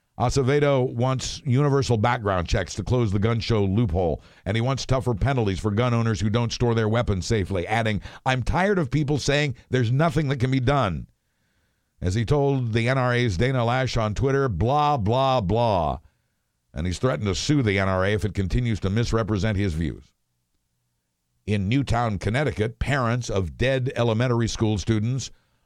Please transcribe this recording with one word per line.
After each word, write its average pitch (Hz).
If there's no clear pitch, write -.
Acevedo 135
wants 127
universal 135
background 104
checks 95
to 101
close 120
the 104
gun 110
show 107
loophole, 92
and 98
he 113
wants 131
tougher 127
penalties 110
for 107
gun 120
owners 113
who 110
don't 117
store 120
their 113
weapons 107
safely, 95
adding, 107
"I'm 127
tired 190
of 143
people 147
saying 143
there's 123
nothing 151
that 139
can 131
be 135
done." 113
As 90
he 117
told 139
the 117
N 131
R 123
A's 120
Dana 123
Lash 123
on 107
Twitter, 135
"Blah, 135
blah, 127
blah." 92
And 80
he's 90
threatened 127
to 95
sue 139
the 98
N 95
R 92
A 101
if 104
it 95
continues 110
to 98
misrepresent 107
his 98
views. 73
In 101
Newtown, 117
Connecticut, 117
parents 123
of 90
dead 131
elementary 117
school 107
students 113